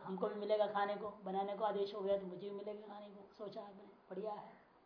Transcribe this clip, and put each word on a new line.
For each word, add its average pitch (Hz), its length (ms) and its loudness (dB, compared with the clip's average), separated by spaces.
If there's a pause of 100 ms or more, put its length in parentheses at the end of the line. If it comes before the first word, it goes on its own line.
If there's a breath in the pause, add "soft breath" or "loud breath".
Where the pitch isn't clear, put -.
हमको 190 240 0
भी 208 80 0
मिलेगा 208 320 6
खाने 202 280 4
को," 202 140 -4
बनाने 196 480 0
को 220 80 2
आदेश 202 300 2
हो 208 60 -2
गया 196 160 6
तो 190 80 0
मुझे 180 240 -6
भी 202 60 -6
मिलेगा 208 320 -6
खाने 208 200 -10
को, 202 200 -14 (100)
सोचा 214 240 -6
आपने, 202 220 -12 (260)
बढ़िया 208 240 -2
है, 185 200 -10 (320)